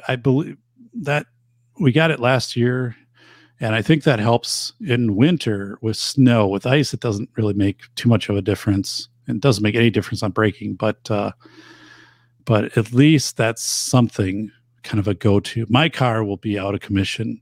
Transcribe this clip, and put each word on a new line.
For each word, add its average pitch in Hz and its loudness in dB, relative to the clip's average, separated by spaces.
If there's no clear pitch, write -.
I 127 -2
believe 127 -2
that 147 -4
we 135 4
got 160 4
it 139 -4
last 123 0
year, 123 -2
and 110 -2
I 113 2
think 156 2
that 131 4
helps - -2
in 120 0
winter 107 0
with 110 -4
snow. 120 4
With 101 -2
ice, 135 2
it 117 -10
doesn't 107 -4
really 104 0
make 101 0
too - 0
much 113 4
of 101 0
a 98 -2
difference. 98 -2
It 117 -4
doesn't 107 2
make 104 0
any 117 4
difference 107 -4
on 107 -2
braking, 104 -2
but, - -4
uh, 104 -2
but 110 0
at 117 0
least 143 4
that's 117 -4
something, 107 -2
kind - -4
of 101 -2
a 104 -2
go-to. 104 0
My 139 2
car 117 0
will 101 -4
be 104 -6
out 98 -4
of 95 -6
commission. - -4